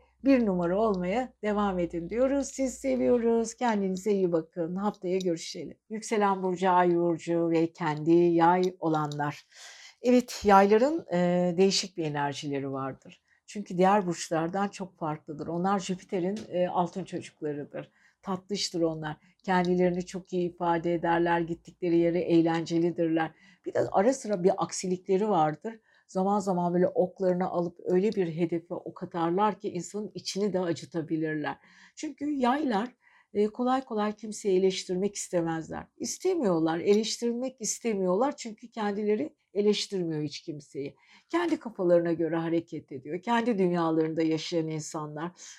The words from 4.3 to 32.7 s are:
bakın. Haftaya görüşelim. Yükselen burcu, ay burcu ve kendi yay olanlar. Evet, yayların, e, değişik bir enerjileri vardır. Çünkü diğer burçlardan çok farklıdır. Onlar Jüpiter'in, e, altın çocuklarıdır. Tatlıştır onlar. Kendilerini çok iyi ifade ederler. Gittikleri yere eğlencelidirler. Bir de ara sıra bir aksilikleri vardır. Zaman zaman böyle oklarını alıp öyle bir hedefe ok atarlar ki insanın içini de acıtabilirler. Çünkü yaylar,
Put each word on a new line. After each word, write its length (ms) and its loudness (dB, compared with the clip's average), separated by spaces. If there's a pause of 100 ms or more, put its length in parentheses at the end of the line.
bakın. 440 -2
Haftaya 420 -2
görüşelim. 600 -6 (120)
Yükselen 540 0
burcu, 260 2
ay 260 6
burcu 540 0
ve 240 2
kendi 380 0
yay 680 6
olanlar. 640 -2 (560)
Evet, 420 2
yayların, 720 6
e, 40 2 (400)
değişik 400 2
bir 80 -2
enerjileri 680 -4
vardır. 500 -10 (240)
Çünkü 320 -10
diğer 300 4
burçlardan 600 -2
çok 300 -12
farklıdır. 500 -8
Onlar 320 0
Jüpiter'in, 600 -4 (100)
e, 180 0
altın 360 -4
çocuklarıdır. 880 -10 (300)
Tatlıştır 600 -4
onlar. 360 -2 (260)
Kendilerini 600 2
çok 280 -12
iyi 160 -2
ifade 440 0
ederler. 460 2
Gittikleri 580 -2
yere 220 4
eğlencelidirler. 1120 2 (340)
Bir 80 -8
de 60 0 (120)
ara 220 4
sıra 300 -4
bir 140 6
aksilikleri 720 -2
vardır. 500 0 (280)
Zaman 320 0
zaman 340 0
böyle 140 4
oklarını 640 0
alıp 360 -4
öyle 260 2
bir 240 -2
hedefe 380 -4
ok 300 -12
atarlar 560 0
ki 100 -8
insanın 440 -8
içini 400 -4
de 60 0
acıtabilirler. 1000 -4 (380)
Çünkü 300 -10
yaylar, 680 -2 (380)